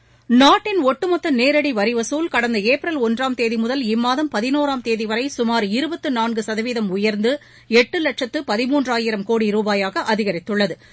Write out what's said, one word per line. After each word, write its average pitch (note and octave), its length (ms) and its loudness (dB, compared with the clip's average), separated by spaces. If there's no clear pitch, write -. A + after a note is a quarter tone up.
நாட்டின் F4 520 6
ஒட்டுமொத்த E4+ 480 0
நேரடி C#4+ 420 2
வரி G#3+ 220 0
வசூல் C#4+ 340 -2
கடந்த A#3+ 300 0
ஏப்ரல் C#4+ 420 0
ஒன்றாம் A#3+ 340 0
தேதி A#3 220 -2
முதல் A#3 260 -2
இம்மாதம் B3 500 0
பதினோராம் C4+ 480 0
தேதி A3+ 260 -2
வரை A3 220 -4
சுமார் A#3 360 0
இருபத்து D4 460 -2
நான்கு A3+ 320 -2
சதவீதம் A3 480 -4
உயர்ந்து G#3 420 0
எட்டு B3 300 2
லட்சத்து C4 400 -4
பதிமூன்றாயிரம் A#3 840 0
கோடி A3+ 280 0
ரூபாயாக G3+ 520 0
அதிகரித்துள்ளது. G3+ 720 -2